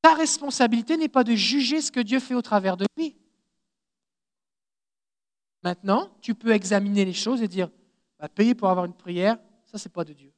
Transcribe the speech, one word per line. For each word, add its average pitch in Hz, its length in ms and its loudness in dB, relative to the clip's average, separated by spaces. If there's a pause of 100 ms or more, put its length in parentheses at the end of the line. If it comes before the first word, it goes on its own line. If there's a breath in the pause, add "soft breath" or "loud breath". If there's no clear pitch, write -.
Ta 320 120 8
responsabilité 277 800 0
n'est 320 140 -2
pas 247 160 2
de 233 100 0
juger 269 460 0
ce - 100 -6
que 262 80 -4
Dieu 240 200 0
fait 254 160 -6
au 240 60 -2
travers 190 360 0
de 190 80 -2 (100)
lui. 320 220 -6 (2500)
Maintenant, 180 600 -2
tu 226 140 -6
peux 226 160 -2
examiner 202 520 0
les 185 100 -2
choses 240 280 -2
et 208 80 -2
dire, 180 200 -4 (480)
bah, « 151 120 -14
Payer 233 260 2
pour 202 140 0
avoir 180 160 0
une 175 80 -10
prière, 185 440 -2 (280)
ça, - 120 -16
c'est 175 140 -14
pas 170 140 -6
de 151 80 -20
Dieu. » 139 240 -20